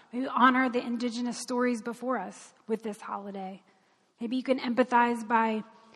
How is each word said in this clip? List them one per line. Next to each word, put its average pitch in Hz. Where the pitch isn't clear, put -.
maybe 254
honor 254
the 240
indigenous 240
stories 247
before 240
us 202
with 220
this 208
holiday. 196
Maybe 233
you 254
can 269
empathize 240
by 226